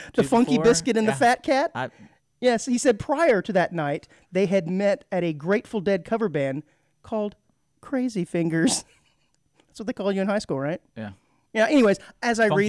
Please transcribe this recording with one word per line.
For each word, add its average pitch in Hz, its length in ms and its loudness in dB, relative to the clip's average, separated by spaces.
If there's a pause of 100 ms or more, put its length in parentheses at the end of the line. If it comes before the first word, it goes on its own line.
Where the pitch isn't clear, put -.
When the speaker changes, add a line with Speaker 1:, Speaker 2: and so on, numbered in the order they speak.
(160)
Speaker 1:
The 220 80 4
Speaker 2:
to - 40 -8
Speaker 1:
Funky 247 260 2
Speaker 2:
before. 185 100 2
Speaker 1:
Biscuit 226 340 2
and 220 100 0
the 220 40 2
Speaker 2:
Yeah. - 60 -2
Speaker 1:
Fat 240 260 2
Cat? 285 320 0
Speaker 2:
I 127 140 -6 (500)
Speaker 1:
Yes, 240 260 0
he 247 140 0
said 233 180 2
prior 285 460 2
to 208 100 -6
that 180 180 2
night, 156 360 -4 (240)
they 190 160 0
had 180 200 0
met 190 440 0
at 175 120 -2
a 170 80 -2
Grateful 180 480 -4
Dead 190 240 -2
cover 226 240 -2
band 143 360 -4 (400)
called 208 320 -6 (460)
Crazy 247 440 -4
Fingers. 165 580 0 (420)
<laughs> - 420 -20
That's - 120 -20
what 214 60 -12
they 247 80 -8
called 196 220 -4
you 190 80 -2
in 196 40 -4
high 208 120 -2
school, 147 200 -6
right? 147 220 -6 (160)
Speaker 2:
Yeah. 107 140 -12 (420)
Speaker 1:
Yeah, 220 140 2
anyways, 233 320 4 (240)
as 233 160 -2
I 220 100 2
Speaker 2:
Funky 170 80 0 (120)